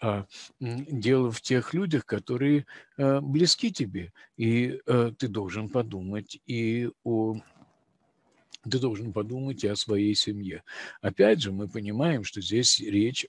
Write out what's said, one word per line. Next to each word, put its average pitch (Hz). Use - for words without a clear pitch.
а, 101
м, 123
дело 123
в 117
тех 127
людях, 165
которые, 139
э, 139
близки 156
тебе. 92
И, 120
э, 120
ты 127
должен 104
подумать 104
и 117
о, 110
ты 127
должен 117
подумать 120
и 104
о 98
своей 104
семье. 101
Опять 190
же, 117
мы 101
понимаем, 113
что -
здесь 107
речь 107